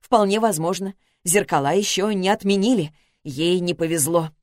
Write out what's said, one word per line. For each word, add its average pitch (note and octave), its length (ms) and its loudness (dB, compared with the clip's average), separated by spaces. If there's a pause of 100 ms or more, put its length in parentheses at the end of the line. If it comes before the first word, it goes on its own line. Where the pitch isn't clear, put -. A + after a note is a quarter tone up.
Вполне G#3+ 400 2
возможно. F#3+ 540 -2 (300)
Зеркала D#3+ 480 0
ещё G3 400 -2
не F#3 180 -2
отменили. G3 640 0 (280)
Ей D#3+ 380 -2
не F3 140 -2
повезло. E3 560 -2 (120)